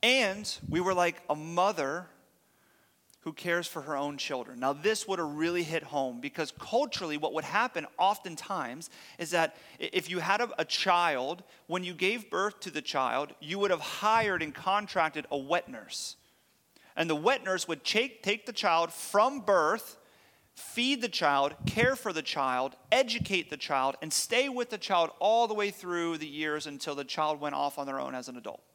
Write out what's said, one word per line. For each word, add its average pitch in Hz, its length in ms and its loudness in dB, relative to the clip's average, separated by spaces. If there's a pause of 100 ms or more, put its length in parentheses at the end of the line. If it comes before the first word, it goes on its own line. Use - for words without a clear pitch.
And 214 540 2 (120)
we 151 100 2
were 185 140 2
like 175 360 2
a 151 60 2
mother 165 720 0 (1120)
who 160 120 -8
cares 170 340 -2
for - 140 -8
her 143 160 -4
own 143 200 -2
children. 127 400 -6
Now, 131 140 2
this 190 340 0
would 190 140 -2
have 151 160 -2
really 170 280 2
hit 160 200 -2
home 131 380 -2
because 143 360 -6
culturally, 208 600 0
what 151 160 -2
would 151 100 0
happen 185 420 0 (120)
oftentimes 165 920 -2 (280)
is 165 140 -6
that 165 260 2 (240)
i-, - 100 -4
if 165 180 -2
you 180 100 -2
had 185 200 2
a, 233 100 0 (100)
a 165 40 2
child, 170 800 2 (220)
when 180 180 -4
you 180 100 -6
gave 196 360 0
birth 202 320 -2
to 180 100 -8
the 147 100 -4
child, 131 600 0
you 160 180 -6
would 196 120 4
have 165 100 2
hired 214 600 2
and 151 140 -4
contracted 180 760 0
a 147 80 -2
wet 139 300 0
nurse. - 480 -10 (800)
And 165 140 0
the 156 60 2
wet 202 280 2
nurse 190 240 -2
would 156 160 -4
take, 247 400 0
take 214 220 -2
the 240 80 -10
child 170 400 2
from 247 480 2
birth, 190 560 2 (580)
feed 247 460 0
the 233 80 -2
child, 143 440 2 (120)
care 247 320 2
for 202 160 -4
the 156 80 -2
child, 131 560 -2 (160)
educate 220 560 2
the 147 80 -6
child, 135 440 0
and 160 120 -4
stay 254 340 2
with 247 220 -4
the 214 80 -6
child 175 320 2 (100)
all 226 280 6
the 214 60 -2
way 208 160 0
through 170 480 -2
the 151 100 -8
years 151 380 -2
until 143 300 -6
the 143 80 -6
child 151 380 -2
went 143 140 -2
off 143 220 0
on 139 100 -6
their 135 120 -4
own 135 160 -6
as 127 140 -8
an 123 80 -12
adult. 110 240 -10 (140)